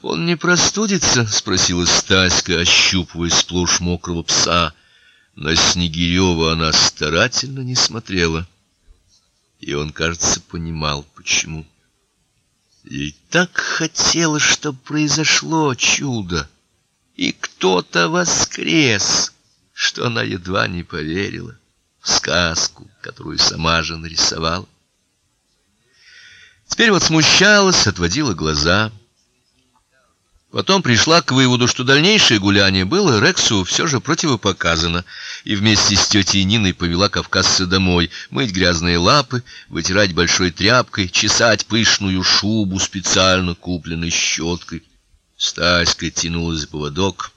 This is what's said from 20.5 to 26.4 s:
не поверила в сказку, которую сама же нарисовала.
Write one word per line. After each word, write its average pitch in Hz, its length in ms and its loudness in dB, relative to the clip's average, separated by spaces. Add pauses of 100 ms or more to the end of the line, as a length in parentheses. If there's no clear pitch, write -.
не 87 160 -6
поверила 85 720 -6 (440)
в - 100 -8
сказку, - 800 -2 (120)
которую - 360 -10
сама 82 460 0
же 82 140 -8
нарисовала. 80 680 -4 (2000)